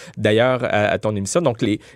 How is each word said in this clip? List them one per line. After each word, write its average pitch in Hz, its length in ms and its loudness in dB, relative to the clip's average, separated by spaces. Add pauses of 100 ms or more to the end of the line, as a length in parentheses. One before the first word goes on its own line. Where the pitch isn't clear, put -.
(160)
d'ailleurs 117 480 2
à, 104 240 2
à 101 100 0
ton 107 160 -2
émission, 101 260 -2
donc 123 220 0
les, 107 160 0 (180)